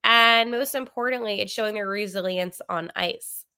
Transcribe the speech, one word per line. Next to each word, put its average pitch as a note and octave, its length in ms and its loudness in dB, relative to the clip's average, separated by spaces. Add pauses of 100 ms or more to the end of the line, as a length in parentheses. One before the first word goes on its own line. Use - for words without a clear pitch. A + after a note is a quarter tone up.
And A#3 460 6
most B3+ 220 -2
importantly, A#3+ 680 -4
it's G3 100 -4
showing G#3+ 220 -2
their G3+ 160 -4
resilience F#3 800 -4
on E3+ 260 -6
ice. - 480 -6 (140)